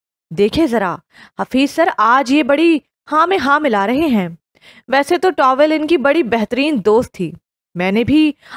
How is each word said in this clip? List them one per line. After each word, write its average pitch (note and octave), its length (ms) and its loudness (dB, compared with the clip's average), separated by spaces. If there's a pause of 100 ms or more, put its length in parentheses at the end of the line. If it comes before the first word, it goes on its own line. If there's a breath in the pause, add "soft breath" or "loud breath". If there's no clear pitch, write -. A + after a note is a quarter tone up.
(340)
देखे G#3+ 340 0
जरा, G3+ 320 -4 (400 soft breath)
हफीज C4 320 -2
सर E4+ 180 0
आज A#3+ 420 2
ये D4 120 2
बड़ी D4 380 2 (260)
हाँ D#4 200 0
में F#4+ 100 0
हाँ C#4 220 0
मिला G#3+ 260 0
रहे C4+ 220 -2
हैं। F#3 300 -2 (520 soft breath)
वैसे C#4 280 0
तो F#4 120 0
टॉवेल C#4+ 420 2
इनकी D#4 260 0
बड़ी C#4 260 0
बेहतरीन A#3+ 560 -2
दोस्त G#3+ 300 0
थी। E3 280 -10 (400)
मैंने F#3+ 260 -2
भी D4 320 2 (220 loud breath)